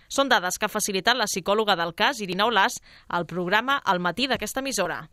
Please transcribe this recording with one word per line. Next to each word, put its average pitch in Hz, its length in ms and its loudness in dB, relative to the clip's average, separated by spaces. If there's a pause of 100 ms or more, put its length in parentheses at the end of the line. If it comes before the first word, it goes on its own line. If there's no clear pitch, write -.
(120)
Són 277 180 2
dades 185 300 2
que 214 80 -2
ha - 80 -4
facilitat 214 420 0
la 214 140 -2
psicòloga 202 480 2
del 170 160 -2
cas, 226 260 0
Irina 185 240 0
Olàs, 226 320 2 (300)
al 175 180 -2
programa 208 560 0
Al 180 220 0
matí 202 260 -2
d'aquesta 220 320 -4
emissora. 170 520 -4